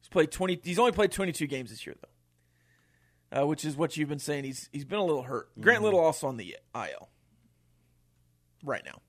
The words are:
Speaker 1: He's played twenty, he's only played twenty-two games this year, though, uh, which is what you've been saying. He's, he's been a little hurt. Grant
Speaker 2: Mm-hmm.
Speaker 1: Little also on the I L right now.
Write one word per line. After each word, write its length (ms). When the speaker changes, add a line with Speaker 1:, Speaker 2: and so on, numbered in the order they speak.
Speaker 1:
He's 80
played 220
twenty, 320
he's 160
only 120
played 200
twenty-two 360
games 220
this 160
year, 100
though, 120
uh, 40
which 180
is 100
what 220
you've 120
been 100
saying. 240
He's, 280
he's 140
been 140
a 60
little 180
hurt. 260
Grant 180
Speaker 2:
Mm-hmm. 80
Speaker 1:
Little 160
also 260
on 100
the 200
I 160
L 180
right 220
now. 240